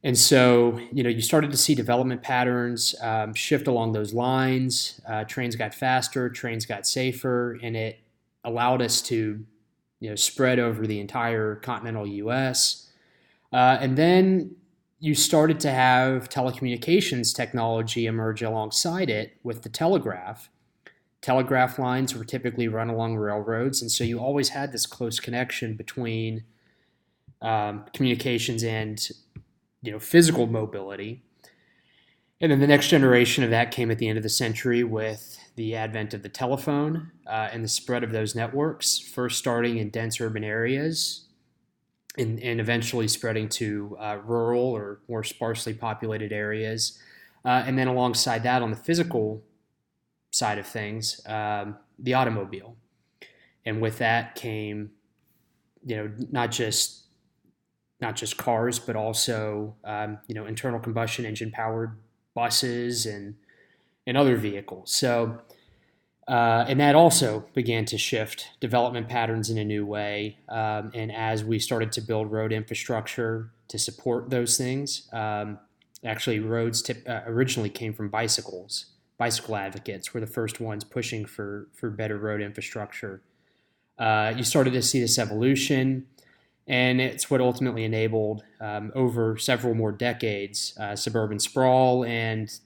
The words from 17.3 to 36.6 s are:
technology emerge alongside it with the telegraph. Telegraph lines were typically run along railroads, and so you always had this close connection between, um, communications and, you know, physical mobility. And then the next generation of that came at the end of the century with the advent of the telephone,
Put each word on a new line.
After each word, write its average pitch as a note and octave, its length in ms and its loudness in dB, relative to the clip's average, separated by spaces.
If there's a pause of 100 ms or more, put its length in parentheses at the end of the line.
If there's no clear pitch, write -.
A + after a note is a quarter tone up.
technology A2+ 680 0
emerge A2 340 -2
alongside A#2 720 -2
it G#2+ 320 -4
with A2+ 200 -8
the A#2+ 60 -12
telegraph. A2+ 800 0 (720)
Telegraph B2+ 580 2
lines B2+ 360 0
were A2+ 100 -8
typically A#2+ 440 -2
run A2+ 200 -2
along A2+ 280 0
railroads, G#2+ 680 -2
and A2+ 80 -6
so - 120 0
you A#2 160 0
always C#3 320 0
had C#3 220 -6
this A2+ 140 -2
close A#2 340 -6
connection A#2+ 540 -4
between, A2+ 720 -4 (960)
um, G#2 500 -2
communications A#2+ 720 0
and, A2 440 -4 (760)
you A2+ 80 -6
know, A2 80 -8
physical D#3+ 480 6
mobility. G#2+ 760 -6 (1160)
And D#3+ 140 6
then C3+ 80 6
the C#3+ 60 8
next C#3+ 220 8
generation C3 540 6
of A#2 60 2
that A#2 220 4
came A#2 200 -2
at A2 60 2
the A2+ 120 -2
end G#2+ 100 0
of G#2+ 40 -4
the G#2+ 60 -4
century A#2+ 560 0
with A2 540 -6 (180)
the A2 180 -4
advent A2 380 -6
of G2+ 100 -10
the G#2 60 -12
telephone, D3 840 -2 (160)